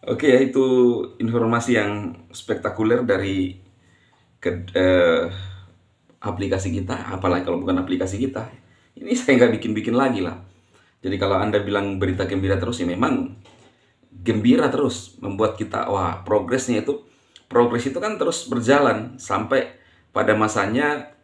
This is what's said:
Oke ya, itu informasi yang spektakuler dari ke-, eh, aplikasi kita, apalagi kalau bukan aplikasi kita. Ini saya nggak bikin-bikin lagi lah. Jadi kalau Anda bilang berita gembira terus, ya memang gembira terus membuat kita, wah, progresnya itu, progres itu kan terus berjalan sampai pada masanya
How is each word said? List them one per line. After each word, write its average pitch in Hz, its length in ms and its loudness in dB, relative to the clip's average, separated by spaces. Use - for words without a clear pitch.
Oke 147 160 2
ya, 131 160 8
itu 135 160 0
informasi 117 640 2
yang 104 400 -4
spektakuler 110 720 0
dari 95 480 0
ke-, - 320 -4
eh, 87 480 4
aplikasi 95 480 -4
kita, 95 480 -6
apalagi 87 320 -2
kalau 87 160 -2
bukan 90 160 0
aplikasi 92 400 -4
kita. 117 240 -4
Ini - 240 -4
saya 131 240 4
nggak 113 160 6
bikin-bikin 107 400 -2
lagi 123 240 2
lah. - 320 -8
Jadi 95 160 -4
kalau 95 240 0
Anda 104 240 0
bilang 98 320 -2
berita 92 320 -2
gembira 95 320 0
terus, - 160 -4
ya 90 80 -4
memang 98 480 -2
gembira 110 560 2
terus - 480 -4
membuat 104 400 -2
kita, 104 320 -6
wah, 92 320 -2
progresnya 107 640 -2
itu, - 240 -6
progres 120 400 2
itu 151 80 -6
kan 208 240 -4
terus 156 240 -2
berjalan 117 720 2
sampai 107 640 -4
pada 104 240 2
masanya 113 720 0